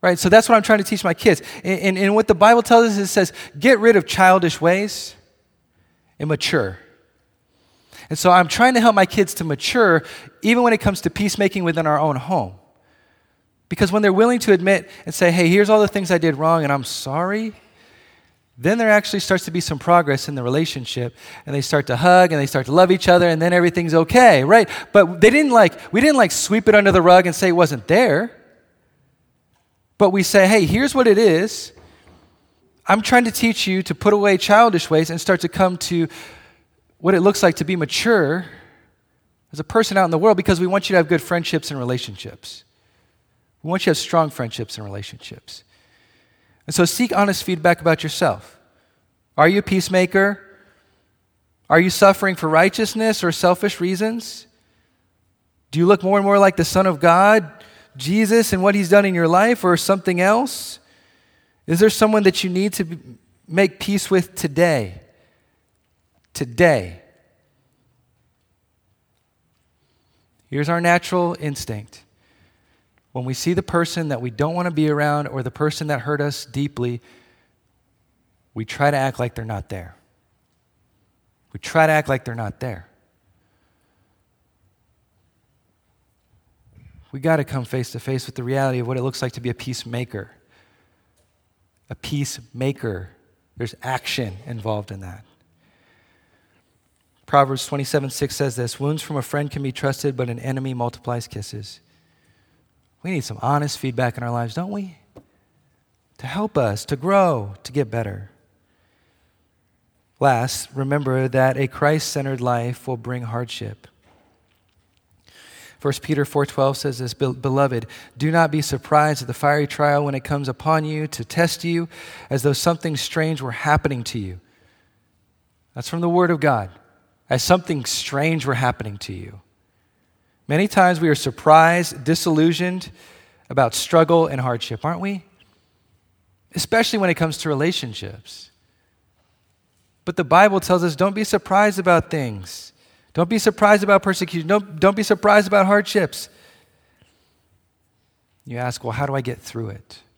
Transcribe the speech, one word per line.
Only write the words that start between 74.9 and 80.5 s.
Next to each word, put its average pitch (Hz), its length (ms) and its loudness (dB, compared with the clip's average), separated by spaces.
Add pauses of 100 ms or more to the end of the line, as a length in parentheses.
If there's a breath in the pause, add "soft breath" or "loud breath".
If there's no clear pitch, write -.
or 131 160 -8
the 127 80 -8
person 151 360 -4
that 139 140 -4
hurt 147 200 -4
us 143 240 -6
deeply, 123 560 -6 (1500 soft breath)
we 110 100 -8
try 143 260 -2
to 143 60 -2
act 135 240 -4
like 123 160 -6
they're 117 80 -10
not 107 240 -10
there. 90 280 -14 (1600)